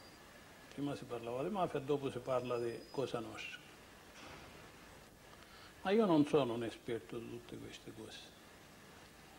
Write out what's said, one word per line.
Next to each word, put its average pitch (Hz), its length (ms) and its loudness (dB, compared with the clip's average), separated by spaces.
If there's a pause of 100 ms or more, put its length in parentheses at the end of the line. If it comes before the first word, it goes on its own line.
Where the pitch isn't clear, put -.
(720)
Prima 143 220 -2
si - 100 -8
parlava 120 380 -2
di 175 80 0
mafia, 175 300 2
dopo 135 300 2
si - 80 -4
parla 123 400 2
di 120 200 0 (120)
Cosa 123 280 0
Nostra. 110 400 -6 (2250)
Ma 190 80 2
io 220 160 10
non 156 200 10
sono 127 280 6
un 120 100 0
esperto 113 540 -4
di 117 100 -6
tutte 117 300 -8
queste 113 360 -12
cose. 110 240 -12 (1200)